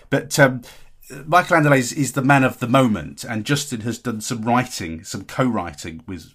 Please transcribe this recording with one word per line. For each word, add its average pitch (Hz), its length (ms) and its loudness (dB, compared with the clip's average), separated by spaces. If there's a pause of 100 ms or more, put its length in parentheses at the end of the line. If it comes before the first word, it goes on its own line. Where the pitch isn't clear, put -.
(100)
But, - 280 -4
um, 131 240 4 (640)
Michael 175 300 4
Anderley 147 220 6
is, 117 160 -2
is 143 180 -2
the 135 100 -2
man 135 220 6
of - 140 0
the 123 100 -4
moment, 110 560 2
and 113 220 -6
Justin 143 340 -4
has 113 180 -6
done 110 220 -6
some 113 220 -8
writing, 104 600 -2
some 101 200 -12
co-writing 87 800 -4
with 90 280 -14